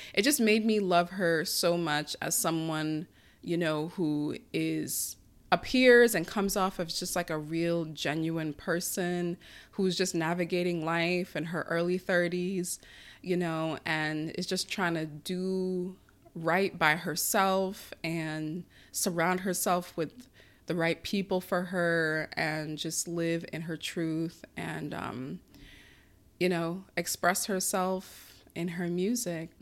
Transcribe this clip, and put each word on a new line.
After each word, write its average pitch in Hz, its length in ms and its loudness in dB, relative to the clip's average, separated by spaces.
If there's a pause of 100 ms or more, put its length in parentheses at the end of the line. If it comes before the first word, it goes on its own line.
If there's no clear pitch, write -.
(140)
it 202 100 4
just 285 180 4
made 220 240 6
me 220 140 6
love 180 320 4
her 165 340 2
so 175 320 2
much 151 440 0
as 156 140 -2
someone, 160 720 0 (340)
you 170 160 -2
know, 156 380 0
who 151 420 0 (140)
is, 160 640 -2 (360)
appears 240 640 8
and 165 100 0
comes 196 320 0
off 190 220 0
as 165 180 -4
just, - 180 -4
like, 175 140 -2
a 160 80 -2
real 165 480 0
genuine 160 680 -2
person 175 840 -2 (340)
who's 190 260 0
just 185 180 0
navigating 175 680 0
life 170 520 0
in 156 100 -2
her 165 240 -4
early 175 280 2
thirties, 180 800 -2 (420)
you 175 160 -2
know, 160 480 -2
and 156 460 -2
is 180 160 -6
just 185 220 -2
trying 175 260 0
to 160 100 -2
do 185 920 -4 (380)
right 170 460 0
by 156 160 6
herself 190 1000 0 (120)
and 160 580 -4 (300)
surround 180 480 2
herself 180 560 0
with - 320 -6 (360)
the - 80 -4
right 165 300 2
people 196 380 0
for 180 240 -2
her 165 680 0
and 156 440 -4
just - 280 -4
live 170 460 -2
in 196 120 -6
her 165 120 -6
truth 165 680 -4 (100)
and, 160 380 -6
um, 131 460 -8 (1000)
you 180 80 4
know, 175 380 -2 (100)
express 175 520 0
herself 185 800 -2 (260)
in 170 140 -2
her 175 180 -4
music. 175 640 -2 (120)